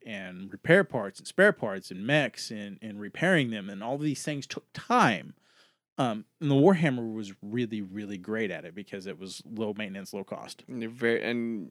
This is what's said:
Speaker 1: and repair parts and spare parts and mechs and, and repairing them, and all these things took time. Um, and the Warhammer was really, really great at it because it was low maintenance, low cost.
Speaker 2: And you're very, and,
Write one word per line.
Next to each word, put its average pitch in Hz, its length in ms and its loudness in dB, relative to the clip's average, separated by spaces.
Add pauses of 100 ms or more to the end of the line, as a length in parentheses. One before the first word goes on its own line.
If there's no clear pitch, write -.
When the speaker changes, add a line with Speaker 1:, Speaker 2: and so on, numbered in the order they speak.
Speaker 1:
and 95 460 -10
repair 175 320 6
parts 101 360 -4
and - 80 -16
spare 196 260 6
parts 98 380 -6
and 95 140 -8
mechs 135 460 0
and, 101 300 -10
and 107 180 -10
repairing 131 520 2
them, 101 180 -6
and 98 140 -10
all 123 140 -4
these 147 260 -4
things 143 240 -6
took - 260 -12
time. 165 640 2 (600)
Um, 110 280 -2 (140)
and 151 100 0
the 139 60 6
Warhammer 139 580 6
was 104 280 -8
really, 110 400 -2
really 101 360 -8
great 104 340 -2
at 80 140 -6
it 85 80 -12
because 98 320 -10
it 90 140 -10
was 95 260 -12
low 107 320 -4
maintenance, 98 360 -8
low 101 100 -6
cost. - 440 -12
Speaker 2:
And 123 140 -8
you're 113 80 -6
very, 117 320 2
and, 117 480 -2